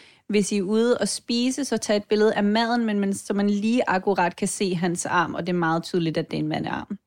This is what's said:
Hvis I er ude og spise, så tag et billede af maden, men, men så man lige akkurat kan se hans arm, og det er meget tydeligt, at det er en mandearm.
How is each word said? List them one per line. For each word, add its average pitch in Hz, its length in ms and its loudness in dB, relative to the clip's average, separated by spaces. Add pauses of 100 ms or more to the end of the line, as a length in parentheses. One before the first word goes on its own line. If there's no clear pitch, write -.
(280)
Hvis 202 240 2
I 208 60 0
er 202 40 0
ude 220 360 2
og 202 100 -2
spise, 254 560 -2
så 226 120 -2
tag 214 200 0
et 208 120 -2
billede 214 260 4
af 208 100 2
maden, 226 420 2
men, 202 140 0
men 196 140 0
så - 200 -6
man 202 160 2
lige 220 400 0
akkurat 185 460 0
kan 196 120 -2
se 185 260 -2
hans 175 320 -2
arm, 170 280 0
og - 120 -4
det 180 60 -2
er 175 60 0
meget 165 240 0
tydeligt, 165 360 -2
at 156 120 -2
det 160 60 -4
er 156 60 -2
en 151 60 -2
mandearm. 160 580 -6